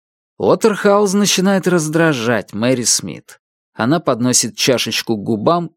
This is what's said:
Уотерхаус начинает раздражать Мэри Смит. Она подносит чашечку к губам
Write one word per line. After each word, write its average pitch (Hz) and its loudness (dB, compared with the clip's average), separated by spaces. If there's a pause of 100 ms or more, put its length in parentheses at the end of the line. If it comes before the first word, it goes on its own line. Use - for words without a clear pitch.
(380)
Уотерхаус 202 2
начинает 190 0
раздражать 151 0
Мэри 120 0
Смит. - -4 (360)
Она 139 0
подносит 123 -2
чашечку 117 -2
к 98 -8
губам 151 -2